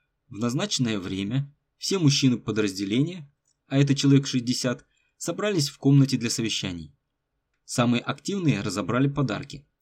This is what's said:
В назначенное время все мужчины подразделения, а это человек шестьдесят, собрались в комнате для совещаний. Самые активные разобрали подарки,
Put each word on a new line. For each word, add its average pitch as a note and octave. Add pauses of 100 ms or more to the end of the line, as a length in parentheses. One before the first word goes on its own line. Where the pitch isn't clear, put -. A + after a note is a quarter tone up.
(300)
В G2+
назначенное A#2+
время G2 (260)
все -
мужчины C#3
подразделения, G#2+ (360)
а C#3
это C#3
человек C#3
шестьдесят, B2 (320)
собрались F#3+
в -
комнате C3+
для A#2
совещаний. F#2 (720)
Самые A#2+
активные D#3
разобрали G#2
подарки, G#2+ (160)